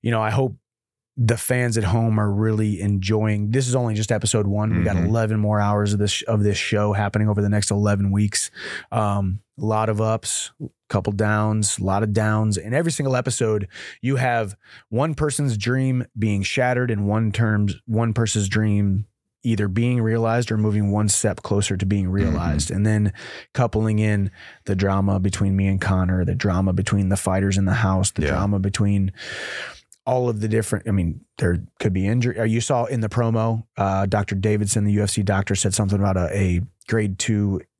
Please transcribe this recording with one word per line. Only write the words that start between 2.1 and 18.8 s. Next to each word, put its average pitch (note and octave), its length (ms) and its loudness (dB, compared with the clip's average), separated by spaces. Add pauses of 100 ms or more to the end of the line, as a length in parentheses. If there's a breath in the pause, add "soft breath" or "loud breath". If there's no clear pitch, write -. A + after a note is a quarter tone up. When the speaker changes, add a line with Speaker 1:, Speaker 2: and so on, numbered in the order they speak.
Speaker 1:
are G#2 120 0
really G#2+ 500 0
enjoying. G#2 680 0
This B2+ 160 0
is B2 80 0
only A#2+ 200 0
just G#2+ 160 -2
episode G#2+ 360 0
one. G#2+ 300 0
We F2 60 0
got G2+ 120 0
Speaker 2:
Mm-hmm. F2 120 2
Speaker 1:
eleven A2 320 0
more G#2+ 200 2
hours G#2 340 2
of G2+ 60 0
this, G#2 240 -2
of G#2+ 200 0
this G2+ 140 2
show G#2 360 0
happening G#2+ 360 0
over G#2 120 0
the G#2 80 0
next G#2 220 0
eleven G2+ 400 0
weeks. G#2 380 -2 (420 loud breath)
Um, G2+ 480 -2 (220)
a - 40 -6
lot A2 240 0
of G#2+ 120 -2
ups, - 480 -4 (400)
couple G2+ 240 -2
downs, G#2+ 640 0
a G2 60 -4
lot F#2+ 180 0
of G#2+ 120 0
downs. G#2+ 440 2
In A2 160 -8
every E3 180 0
single C3+ 240 -2
episode, A2+ 520 -2 (340 loud breath)
you C3+ 140 0
have A#2 400 0 (340 loud breath)
one C#3+ 240 -2
person's C#3 420 -2
dream B2+ 520 0 (100)
being G#2 240 0
shattered B2 480 0
and G2+ 180 0
one G#2+ 240 0
term's, G#2 440 2 (100)
one A2+ 300 0
person's G#2 340 0
dream G2+ 560 2 (380)